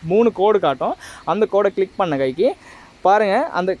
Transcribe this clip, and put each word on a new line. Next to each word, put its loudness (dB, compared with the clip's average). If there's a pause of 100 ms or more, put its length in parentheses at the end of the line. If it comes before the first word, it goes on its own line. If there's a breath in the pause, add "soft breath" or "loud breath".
மூணு 2
code 2
காட்டும். -2 (300 loud breath)
அந்த 0
கோடை 2
கிளிக் -4
பண்ண -2
கைக்கு 0 (540 loud breath)
பாருங்க 2
அந்த -4